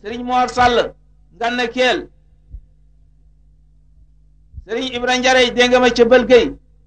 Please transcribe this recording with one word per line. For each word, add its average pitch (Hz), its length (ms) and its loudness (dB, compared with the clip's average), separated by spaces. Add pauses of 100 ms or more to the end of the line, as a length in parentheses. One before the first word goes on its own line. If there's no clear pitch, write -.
Serigne 240 220 -12
Mor 254 260 -2
Sall 247 440 0 (400)
Ngana 240 320 -6
Kelle, 240 400 -4 (2500)
Serigne 254 300 -8
Ibra 254 220 -2
Ndiaye 254 320 2
dégg 247 200 2
nga 247 100 2
ma 247 100 2
ca - 140 2
Bël 240 220 4
Gueye, 202 260 4 (340)